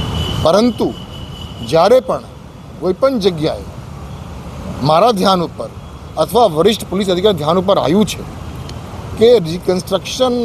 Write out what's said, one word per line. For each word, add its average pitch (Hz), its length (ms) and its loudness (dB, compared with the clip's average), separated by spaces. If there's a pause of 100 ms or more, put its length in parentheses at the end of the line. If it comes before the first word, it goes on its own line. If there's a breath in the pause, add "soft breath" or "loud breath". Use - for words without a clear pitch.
(440)
પરંતુ 208 500 2 (760)
જ્યારે 175 320 6
પણ 170 240 -4 (560)
કોઈ 180 140 -2
પણ 269 260 0
જગ્યાએ 156 460 0 (1160)
મારા 165 280 6
ધ્યાન 190 300 2
ઉપર 123 280 -8 (480)
અથવા 214 300 4
વરિષ્ઠ 175 420 2
પોલીસ 196 200 -2
અધિકારી 185 280 2
ધ્યાન 151 200 2
ઉપર 185 200 2
આવ્યું 156 280 4
છે - 180 -6 (960)
કે 220 180 8
reconstruction 185 960 -2 (100)